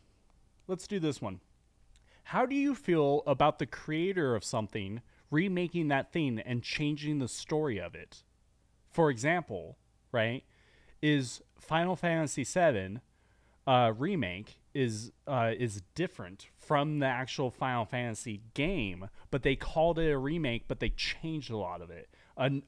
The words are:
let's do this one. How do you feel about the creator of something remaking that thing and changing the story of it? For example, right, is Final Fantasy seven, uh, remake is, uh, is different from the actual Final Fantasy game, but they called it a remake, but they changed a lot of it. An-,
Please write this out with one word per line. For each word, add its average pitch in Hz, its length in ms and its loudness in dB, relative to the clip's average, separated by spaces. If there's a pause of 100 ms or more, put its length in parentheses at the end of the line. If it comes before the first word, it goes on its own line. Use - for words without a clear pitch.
(680)
let's 185 200 -6
do 202 120 -2
this 156 220 0
one. 98 180 -6 (840)
How 220 200 2
do 262 100 -2
you 277 200 2
feel 147 500 4
about 143 320 4
the - 80 -4
creator 160 680 0
of 104 80 -2
something 107 580 -4 (300)
remaking 175 560 0
that 139 240 0
thing 135 280 0
and 120 220 -4
changing 147 580 -2
the 123 100 -2
story 151 500 -2
of 85 160 -8
it? - 280 -18 (680)
For 160 180 4
example, 123 680 -2 (340)
right, 117 320 2 (580)
is 147 400 2 (180)
Final 170 360 0
Fantasy 165 480 -2
seven, 113 560 2 (680)
uh, 123 320 6
remake 117 640 -4 (140)
is, 113 380 -2 (140)
uh, 117 320 2
is 104 240 -2 (140)
different 123 520 -6 (100)
from 151 420 0
the 139 60 2
actual 131 440 -2
Final 123 360 -2
Fantasy 117 560 -6 (120)
game, 107 560 -2 (220)
but 139 120 0
they 139 120 4
called 160 420 2
it 160 140 4
a 143 60 2
remake, 135 500 -2
but - 140 -6
they 117 80 2
changed - 600 -4
a 113 80 -4
lot 87 240 -4
of 85 80 -12
it. 85 200 -16 (260)
An-, 139 320 0